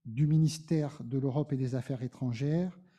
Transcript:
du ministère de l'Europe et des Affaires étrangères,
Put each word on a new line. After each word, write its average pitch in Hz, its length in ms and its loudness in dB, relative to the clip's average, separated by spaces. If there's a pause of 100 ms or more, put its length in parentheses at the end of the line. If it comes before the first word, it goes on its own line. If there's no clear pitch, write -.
du 117 200 0
ministère 156 800 2
de 120 140 -4
l'Europe 139 340 0
et 139 60 -2
des 127 180 -2
Affaires 127 260 -4
étrangères, 139 800 -2 (200)